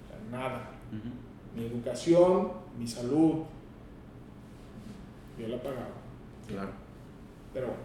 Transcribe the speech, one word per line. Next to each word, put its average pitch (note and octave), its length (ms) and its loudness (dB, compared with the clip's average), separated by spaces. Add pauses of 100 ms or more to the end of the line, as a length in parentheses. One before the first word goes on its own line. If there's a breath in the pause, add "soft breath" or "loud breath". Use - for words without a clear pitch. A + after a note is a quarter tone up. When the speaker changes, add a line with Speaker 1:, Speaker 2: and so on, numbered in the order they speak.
Speaker 1:
O - 40 -14
sea, A2+ 300 -10
nada. C3 320 -4 (220)
Speaker 2:
Ujú. - 680 -8
Speaker 1:
Mi A#2 60 -2
educación, E3+ 840 8 (260)
mi A#2 80 -4
salud, C#3+ 560 6 (2000)
yo A2+ 100 -6
la A#2+ 140 -2
pagaba. B2+ 260 -4 (580)
Speaker 2:
Claro. G2 240 -4 (840)
Speaker 1:
Pero C3 160 -2
bueno, - 160 -4